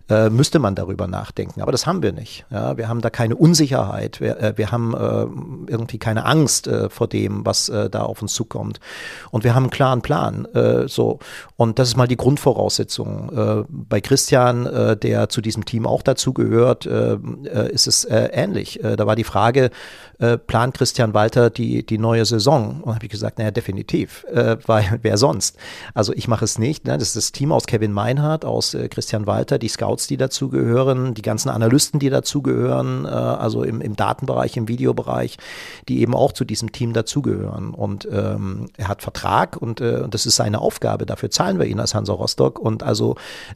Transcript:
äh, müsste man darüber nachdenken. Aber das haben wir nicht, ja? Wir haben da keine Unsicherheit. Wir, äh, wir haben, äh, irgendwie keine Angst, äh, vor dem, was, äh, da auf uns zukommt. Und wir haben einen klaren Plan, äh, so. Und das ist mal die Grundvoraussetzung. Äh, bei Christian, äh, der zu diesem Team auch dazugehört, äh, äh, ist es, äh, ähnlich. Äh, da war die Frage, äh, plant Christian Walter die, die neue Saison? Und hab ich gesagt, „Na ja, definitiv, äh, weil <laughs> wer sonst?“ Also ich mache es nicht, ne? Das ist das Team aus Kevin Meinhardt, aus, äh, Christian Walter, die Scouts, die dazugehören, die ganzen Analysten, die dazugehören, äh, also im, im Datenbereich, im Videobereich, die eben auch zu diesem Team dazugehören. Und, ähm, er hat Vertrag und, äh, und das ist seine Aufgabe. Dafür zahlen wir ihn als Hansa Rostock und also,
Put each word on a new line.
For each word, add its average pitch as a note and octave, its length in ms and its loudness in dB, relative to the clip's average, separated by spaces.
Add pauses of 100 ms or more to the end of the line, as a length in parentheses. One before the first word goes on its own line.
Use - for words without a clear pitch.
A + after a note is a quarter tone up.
äh, A2 200 6
müsste A#2+ 280 4
man G#2+ 160 4
darüber F#2 340 -4
nachdenken. F#2+ 540 -8
Aber G2+ 100 0
das - 140 -2
haben E3+ 160 -2
wir G2+ 120 0
nicht, - 360 -14
ja? A#2+ 260 -2
Wir A2+ 120 -4
haben A#2 140 -2
da A2+ 100 0
keine A#2 240 0
Unsicherheit. B2 840 2
Wir, A2+ 200 -2
äh, G#2+ 180 0
wir G#2+ 140 -2
haben, A#2 240 -2
äh, - 760 -4
irgendwie A2+ 280 -4
keine A2+ 260 -2
Angst, C#3+ 420 2
äh, A2 220 0
vor - 180 -2
dem, G#2 380 -2
was, - 240 0
äh, G#2+ 220 -2
da A2 100 -4
auf A2 220 -4
uns G#2 100 -6
zukommt. G#2+ 460 -6 (500)
Und A2+ 140 0
wir A#2+ 100 4
haben C3 120 4
einen A#2+ 40 0
klaren C3 320 2
Plan, G#2+ 440 -2
äh, A#2+ 420 2
so. A#2 320 0 (380)
Und A2+ 200 2
das B2+ 120 4
ist A2+ 60 -2
mal B2 120 6
die B2 100 0
Grundvoraussetzung. G#2+ 1200 0
Äh, G#2+ 320 2
bei A2+ 320 -2
Christian, B2 640 4
äh, A2 320 2
der A2 320 0
zu - 120 -2
diesem A2 240 -4
Team A2 200 -2
auch - 160 0
dazugehört, B2 840 2
äh, A2+ 260 2
äh, A#2 580 -4
ist - 140 2
es, - 200 0
äh, A2+ 280 2
ähnlich. E3 500 -4
Äh, A2 120 0
da G#2+ 100 0
war G#2+ 100 4
die A2+ 80 0
Frage, A#2+ 460 4 (480)
äh, A#2 220 2
plant B2 340 0
Christian A#2 400 0
Walter A2+ 380 6
die, A#2+ 340 -2
die A2 140 -2
neue A2+ 260 2
Saison? G#2+ 220 2
Und C3 480 2
hab A2 80 -6
ich G#2+ 60 -12
gesagt, A2 300 -6
„Na A2+ 40 -2
ja, G#2+ 80 0
definitiv, - 800 -4
äh, A#2 240 2 (100)
weil G#2+ 340 2
<laughs> - 20 -6
wer G#2 160 2
sonst?“ B2+ 400 2 (360)
Also G#2+ 200 0
ich - 160 -4
mache A2 160 2
es - 120 -2
nicht, B2+ 280 -2
ne? B2+ 120 0
Das A2 120 -2
ist - 80 -6
das - 160 -2
Team C#3+ 180 -2
aus C3+ 140 2
Kevin G#2+ 260 0
Meinhardt, C#3+ 540 0
aus, A2+ 280 -2
äh, A#2+ 140 -4
Christian G#2+ 400 -4
Walter, A2+ 320 2
die A#2 80 -2
Scouts, G#2+ 400 -2
die C#3+ 80 -2
dazugehören, C3 1000 2
die A2 80 -8
ganzen A2 280 -2
Analysten, A#2+ 500 4
die C#3 100 2
dazugehören, C3 920 0
äh, - 60 -6
also A#2 540 -2
im, A2+ 180 -4
im G#2+ 160 -6
Datenbereich, B2 580 -2
im A2+ 140 -2
Videobereich, A#2+ 680 -2 (520)
die B2+ 100 0
eben A#2 160 2
auch C3 160 4
zu - 140 -4
diesem A2 260 -4
Team A#2 220 -4
dazugehören. G#2+ 800 -2
Und, G#2 360 -6
ähm, G2+ 680 -4
er G2+ 100 -6
hat G2+ 140 -4
Vertrag - 560 0
und, A#2 240 -6
äh, A#2+ 220 0
und G#2+ 100 -6
das A2 120 -2
ist A2+ 120 2
seine G#2+ 240 0
Aufgabe. - 440 0
Dafür - 240 -4
zahlen F3+ 300 0
wir C#3+ 60 4
ihn A2 160 -2
als A2+ 120 -2
Hansa G#2 200 0
Rostock C3 460 0
und A2 220 -2
also, A2+ 360 0 (380)